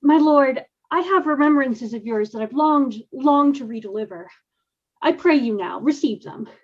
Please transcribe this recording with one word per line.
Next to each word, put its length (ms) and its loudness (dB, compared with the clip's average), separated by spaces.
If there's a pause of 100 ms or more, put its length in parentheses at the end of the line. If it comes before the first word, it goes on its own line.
My 140 4
lord, 480 4 (260)
I 100 0
have 260 0
remembrances 680 0
of 140 -10
yours 240 -2
that 120 -8
I've 120 -8
longed, 400 2 (180)
longed 440 2
to 100 -10
redeliver. 600 -10 (760)
I 100 2
pray 240 2
you 200 0
now, 240 -6
receive 420 -2
them. 260 -14 (160)